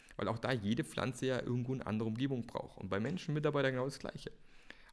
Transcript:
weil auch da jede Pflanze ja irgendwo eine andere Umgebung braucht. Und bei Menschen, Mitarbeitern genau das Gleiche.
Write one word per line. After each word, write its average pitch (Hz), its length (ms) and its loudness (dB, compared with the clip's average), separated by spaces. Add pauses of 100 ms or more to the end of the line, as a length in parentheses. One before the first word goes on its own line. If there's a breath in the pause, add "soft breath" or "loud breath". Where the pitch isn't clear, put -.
(160 loud breath)
weil 101 120 0
auch 113 100 0
da 123 140 2
jede 117 320 2
Pflanze - 420 -2
ja 127 140 4
irgendwo 123 320 0
eine 131 140 -2
andere 110 220 2
Umgebung 120 380 0
braucht. - 320 -6
Und 95 100 -6
bei 95 100 2
Menschen, 113 360 0
Mitarbeitern 143 380 4
genau 127 120 0
das 135 140 -4
Gleiche. - 340 -8 (600 loud breath)